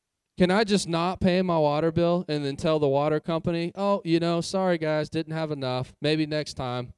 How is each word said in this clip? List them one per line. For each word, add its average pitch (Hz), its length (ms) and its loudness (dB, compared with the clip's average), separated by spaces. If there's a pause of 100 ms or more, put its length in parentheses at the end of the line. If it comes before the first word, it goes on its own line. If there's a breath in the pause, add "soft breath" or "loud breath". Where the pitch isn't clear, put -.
(400)
Can 180 120 6
I 220 120 4
just 196 240 0
not 170 320 -2
pay 185 220 4
my 175 160 0
water 156 340 2
bill 170 380 2
and 147 160 -2
then 139 100 -4
tell 156 240 0
the 147 80 4
water 147 320 2
company, 170 560 -2
"Oh, 202 300 0
you 170 160 2
know, 170 180 0
sorry 185 380 0
guys, 156 320 -2
didn't 160 240 -6
have 160 180 -4
enough, 131 480 -4
maybe 156 260 0
next 151 280 -4
time"? 123 440 -6